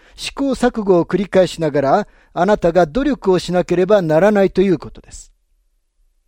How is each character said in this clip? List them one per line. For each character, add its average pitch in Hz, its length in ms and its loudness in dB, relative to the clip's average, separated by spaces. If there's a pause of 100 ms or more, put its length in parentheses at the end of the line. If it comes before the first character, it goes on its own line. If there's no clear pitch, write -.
(160)
試 - 160 -14
行 277 200 -4
錯 240 320 -2
誤 190 160 2
を 165 60 0
繰 - 120 -4
り 196 100 -4
返 190 180 2
し - 160 -8
な 156 80 -2
が 143 120 -2
ら、 147 260 0 (260)
あ 165 140 0
な 208 100 2
た 170 140 0
が 175 160 2
努 180 160 -4
力 254 280 -2
を 185 60 2
し 165 140 -6
な 180 120 0
け 175 120 -4
れ 180 100 0
ば 202 160 2
な 156 180 0
ら 202 120 4
な 202 120 2
い 185 60 2
と 185 120 -2
い 196 80 2
う 165 100 0
こ 110 100 -16
と - 120 -20
で - 100 -20
す。 - 220 -20 (960)